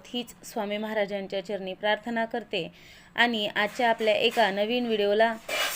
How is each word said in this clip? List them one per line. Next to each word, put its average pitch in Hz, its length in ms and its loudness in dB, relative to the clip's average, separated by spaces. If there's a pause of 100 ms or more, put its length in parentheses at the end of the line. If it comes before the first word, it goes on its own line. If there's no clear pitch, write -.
हीच 240 280 -8 (100)
स्वामी 208 340 -4
महाराजांच्या 202 680 -4
चरणी 190 280 -6
प्रार्थना 214 500 -2
करते 208 480 -6 (420)
आणि 226 320 2
आजच्या 226 440 0
आपल्या 220 240 2
एका 226 360 4
नवीन 220 360 0
व्हिडिओला 220 480 4 (420)